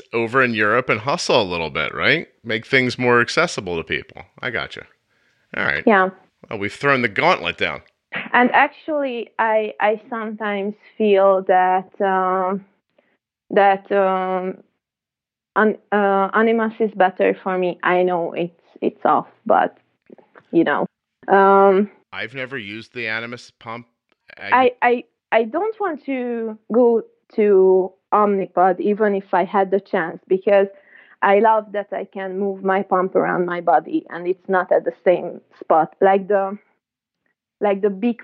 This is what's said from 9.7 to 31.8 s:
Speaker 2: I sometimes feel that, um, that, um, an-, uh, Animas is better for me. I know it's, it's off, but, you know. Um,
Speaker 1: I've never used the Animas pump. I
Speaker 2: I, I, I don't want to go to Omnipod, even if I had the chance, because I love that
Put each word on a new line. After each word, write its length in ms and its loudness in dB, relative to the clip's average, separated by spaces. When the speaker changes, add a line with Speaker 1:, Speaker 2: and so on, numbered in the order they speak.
Speaker 2:
I 280 0
sometimes 680 -6
feel 520 4
that, 500 0
um, 640 -2
that, 420 2
um, 720 -2
an-, 220 2
uh, 420 2
Animas 460 0
is 120 0
better 520 0
for 140 -4
me. 260 -4
I 200 2
know 300 -2
it's, 280 -8
it's 240 -4
off, 220 2
but, 320 2
you 120 2
know. 220 -2
Um, 640 4
Speaker 1:
I've 200 -10
never 240 -10
used 360 -14
the 140 -8
Animas 440 -8
pump. 360 -16
I 140 -12
Speaker 2:
I, 200 4
I, 220 0
I 120 2
don't 360 -6
want 260 -6
to 520 -6
go 320 2
to 560 4
Omnipod, 680 2
even 360 0
if 180 -6
I 100 2
had 280 -2
the 80 0
chance, 480 -6
because 400 2
I 180 4
love 340 2
that 180 -8